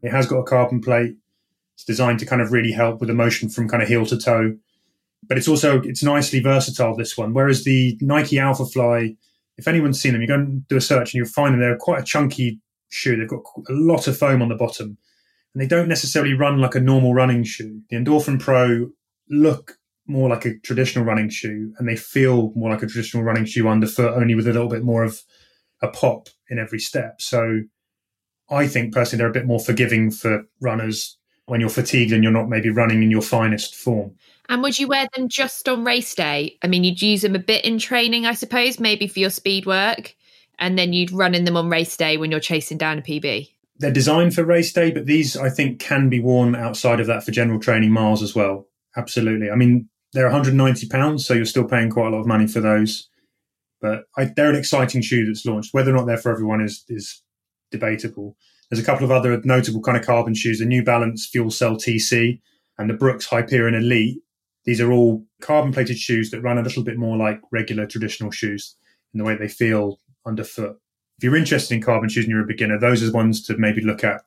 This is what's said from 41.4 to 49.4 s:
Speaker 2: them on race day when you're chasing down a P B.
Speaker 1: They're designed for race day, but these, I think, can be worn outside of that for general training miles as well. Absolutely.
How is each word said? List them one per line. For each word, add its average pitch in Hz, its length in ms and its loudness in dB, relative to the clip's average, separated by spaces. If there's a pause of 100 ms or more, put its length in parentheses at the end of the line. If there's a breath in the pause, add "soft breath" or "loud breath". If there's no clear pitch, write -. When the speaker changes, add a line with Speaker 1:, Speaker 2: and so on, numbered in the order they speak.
Speaker 2:
them 175 120 2
on 170 140 0
race 165 260 -2
day 156 200 0
when 156 160 -2
you're 156 80 -2
chasing 156 360 -4
down 156 220 -2
a 143 40 -10
P 151 180 -6
B. 139 340 -6 (240)
Speaker 1:
They're 143 140 -2
designed 156 420 4
for 170 100 2
race 170 280 2
day, 170 180 2
but 151 160 -4
these, 151 300 2
I 135 120 -2
think, 127 300 -2
can 139 300 2
be 123 100 2
worn 120 380 2
outside 117 420 0
of 113 80 0
that 113 160 -2
for - 80 -10
general 113 300 0
training 110 320 2
miles 107 280 2
as 101 140 -4
well. 98 320 -2 (300)
Absolutely. 110 520 -2